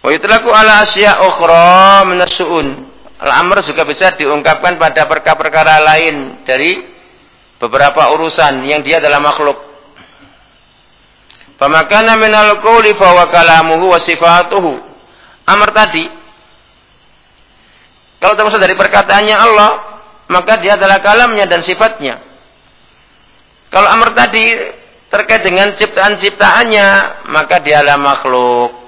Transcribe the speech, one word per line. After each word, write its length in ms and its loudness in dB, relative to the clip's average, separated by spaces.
Wa 80 -6
yutlaqu 400 -2
ala 320 4
asya 480 0
ukhra 800 4
minas 240 -2
su'un. 560 -6
Al-amr 480 0
juga 160 -4
bisa 320 -2
diungkapkan 640 -2
pada 240 0
perkara-perkara 800 0
lain 560 -2
dari 400 -4
beberapa 560 0
urusan 480 -2
yang 160 -4
dia 160 -2
adalah 240 0
makhluk. 380 -2
Famakana 560 0
minal 480 0
qawli 320 2
fahuwa 340 4
kalamuhu 640 2
wa 80 2
sifatuhu. 800 0
Amr 320 2
tadi, 320 -2
kalau 160 0
termasuk 240 0
dari 160 -2
perkataannya 560 0
Allah, 360 4
maka 320 0
dia 160 0
adalah 240 0
kalamnya 420 2
dan 140 -2
sifatnya. 640 -4
Kalau 240 0
amr 240 0
tadi 400 -2
terkait 320 -2
dengan 320 -2
ciptaan-ciptaannya, 1120 0
maka 240 -2
dialah 400 0
makhluk. 720 -2